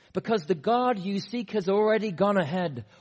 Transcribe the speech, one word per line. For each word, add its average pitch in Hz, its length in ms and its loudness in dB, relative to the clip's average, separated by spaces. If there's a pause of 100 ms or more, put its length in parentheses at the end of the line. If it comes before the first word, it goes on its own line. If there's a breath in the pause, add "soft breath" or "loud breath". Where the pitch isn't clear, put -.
(140 soft breath)
because 185 320 -2
the 185 80 0
God 233 440 0
you 196 220 -2
seek 233 300 -6
has 196 180 -2
already 214 420 2
gone 196 280 2
ahead, 151 480 -2 (140 loud breath)